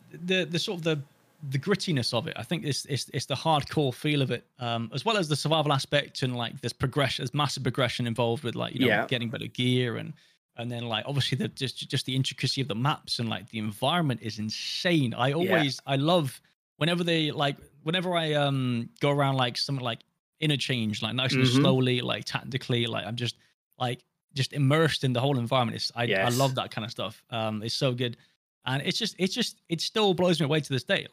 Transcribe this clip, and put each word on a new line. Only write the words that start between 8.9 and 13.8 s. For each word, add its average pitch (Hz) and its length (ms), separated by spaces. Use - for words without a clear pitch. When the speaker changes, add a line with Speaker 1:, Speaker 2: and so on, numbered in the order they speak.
Speaker 1:
getting 120 220
better 107 180
gear 123 500
and, 113 160
and 120 160
then, 120 140
like, 110 220
obviously 139 300
the, 110 120
just, - 400
just - 160
the 131 100
intricacy 135 460
of 131 80
the 101 60
maps 135 440
and, 120 80
like, 107 220
the - 100
environment 127 640